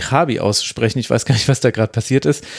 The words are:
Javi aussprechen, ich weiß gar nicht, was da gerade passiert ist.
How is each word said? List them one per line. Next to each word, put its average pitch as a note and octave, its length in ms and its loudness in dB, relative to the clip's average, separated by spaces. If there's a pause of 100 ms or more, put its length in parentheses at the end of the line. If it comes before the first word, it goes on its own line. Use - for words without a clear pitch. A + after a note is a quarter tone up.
Javi C#3 300 2
aussprechen, A2 600 0
ich A#2 100 -6
weiß A2+ 160 0
gar C3 100 2
nicht, A2 140 0
was C3 100 2
da B2+ 100 4
gerade A2 220 0
passiert C3 340 0
ist. D3 200 0 (140)